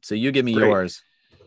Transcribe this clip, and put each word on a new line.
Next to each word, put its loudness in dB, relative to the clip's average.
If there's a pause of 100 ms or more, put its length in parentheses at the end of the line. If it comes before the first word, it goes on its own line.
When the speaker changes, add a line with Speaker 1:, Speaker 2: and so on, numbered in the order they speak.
Speaker 1:
So -8
you -2
give 0
me -2
Speaker 2:
Great. 4
Speaker 1:
yours. -2 (440)